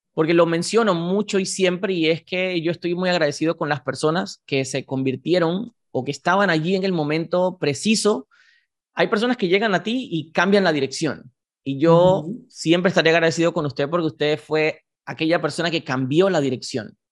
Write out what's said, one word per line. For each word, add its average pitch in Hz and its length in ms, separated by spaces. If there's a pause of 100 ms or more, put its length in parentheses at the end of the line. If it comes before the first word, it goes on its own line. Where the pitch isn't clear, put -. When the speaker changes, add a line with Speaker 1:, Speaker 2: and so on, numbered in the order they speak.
(120)
Speaker 1:
porque 160 220
lo 170 100
menciono 175 500
mucho 190 440
y 190 80
siempre, 185 480
y 160 160
es 160 120
que 185 380
yo 160 100
estoy 175 240
muy 185 140
agradecido 160 480
con 151 140
las 143 100
personas 160 640
que 135 220
se 131 180
convirtieron 160 880 (180)
o 127 140
que 139 60
estaban 185 400
allí 160 260
en 185 80
el 190 80
momento 170 640
preciso. 208 720 (640)
Hay 170 140
personas 240 320
que 185 100
llegan 202 260
a 165 80
ti 240 300
y 160 200
cambian 196 320
la 165 100
dirección, 135 580 (320)
y 139 140
yo 175 480
Speaker 2:
Ujú. 208 240
Speaker 1:
siempre 175 400
estaré 160 180
agradecido 165 460
con 165 100
usted 143 240
porque 170 200
usted 147 300
fue 156 420 (260)
aquella 160 340
persona 160 300
que 160 140
cambió 135 440
la 170 140
dirección. 127 560 (140)